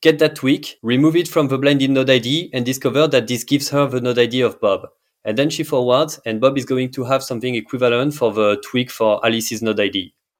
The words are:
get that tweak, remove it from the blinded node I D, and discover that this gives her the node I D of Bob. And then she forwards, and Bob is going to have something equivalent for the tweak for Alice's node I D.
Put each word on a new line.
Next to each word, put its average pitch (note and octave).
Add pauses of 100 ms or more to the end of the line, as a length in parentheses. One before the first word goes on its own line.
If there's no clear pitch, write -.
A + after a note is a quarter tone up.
get D#3
that D#3
tweak, -
remove C#3
it F3
from D3+
the C3+
blinded C3+
node C3
I C3
D, C#3+
and B2
discover C3
that B2+
this A#2
gives C#3+
her C#3+
the B2
node B2
I A#2+
D B2
of A#2+
Bob. G2 (360)
And G#2+
then D3
she D#3+
forwards, C#3
and A2
Bob C3+
is B2
going B2+
to C3
have C3
something B2
equivalent B2
for A#2
the G#2
tweak B2
for G#2+
Alice's A2+
node G#2+
I G2+
D. F#2 (260)